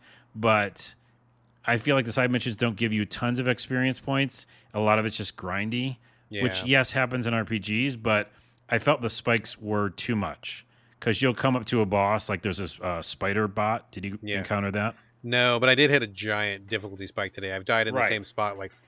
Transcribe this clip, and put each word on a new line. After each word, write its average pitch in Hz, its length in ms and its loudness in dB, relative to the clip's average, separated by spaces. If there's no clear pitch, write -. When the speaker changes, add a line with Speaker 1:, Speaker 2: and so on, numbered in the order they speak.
Speaker 1:
but 107 580 0
I 117 120 2
feel 139 180 2
like 131 100 4
the 113 80 -4
side 127 180 2
missions 120 240 -2
don't 113 220 0
give 110 160 0
you 104 120 2
tons 120 340 -2
of 127 80 0
experience 127 520 0
points. 135 460 -4
A 107 60 -2
lot 107 200 6
of 107 60 0
it's 104 120 -4
just - 180 -6
grindy, 110 640 -4
which, 101 320 -2
Speaker 2:
Yeah. 131 180 4
Speaker 1:
yes, 127 120 2
happens 127 360 -2
in 117 60 2
R 113 100 2
P 110 160 -2
Gs, 113 380 -2
but 110 340 0
I 117 100 2
felt 143 220 2
the 117 80 -2
spikes - 500 -2
were 104 300 0
too - 260 -2
much. - 500 -6
'Cause 113 200 2
you'll 131 120 4
come 131 220 2
up 117 100 -2
to 117 160 2
a 107 40 4
boss, 101 440 2
like, 98 140 -2
there's 92 160 -2
this, 92 200 -8
uh, 87 220 -4
spider 104 460 -2
bot. 107 440 -2
Did 95 140 -10
you 98 160 -8
Speaker 2:
Yeah. 104 160 -4
Speaker 1:
encounter 98 340 -2
that? 104 240 -2
Speaker 2:
No, 120 360 2
but 127 80 4
I 127 80 6
did 143 140 6
hit 139 140 4
a 110 40 -4
giant 101 600 -4
difficulty 98 400 -6
spike 98 260 -6
today. 95 200 -8
I've 95 120 -8
died 113 220 2
in 113 80 -4
the 131 40 2
Speaker 1:
Right. 113 100 4
Speaker 2:
same 104 140 0
spot, 104 340 -4
like, 98 140 -10